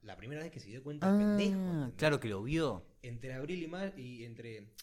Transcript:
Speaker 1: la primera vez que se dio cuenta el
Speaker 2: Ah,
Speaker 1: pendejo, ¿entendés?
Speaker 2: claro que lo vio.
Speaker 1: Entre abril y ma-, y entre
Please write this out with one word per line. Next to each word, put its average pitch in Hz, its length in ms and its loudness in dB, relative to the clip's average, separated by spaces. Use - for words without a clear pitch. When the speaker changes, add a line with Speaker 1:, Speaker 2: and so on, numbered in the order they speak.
Speaker 1:
la 98 160 -12
primera 147 240 -8
vez 165 100 -8
que 123 80 -10
se 98 100 -14
dio 123 120 -12
cuenta 147 260 -2
el 196 60 8
Speaker 2:
Ah, 208 60 8
Speaker 1:
pendejo, 202 400 4
¿entendés? 165 380 0
Speaker 2:
claro 151 220 6
que 113 100 -2
lo 98 120 -2
vio. 131 420 2
Speaker 1:
Entre 123 320 -8
abril 165 260 -4
y 160 60 -6
ma-, 190 280 -4
y 123 280 -10
entre 113 600 -12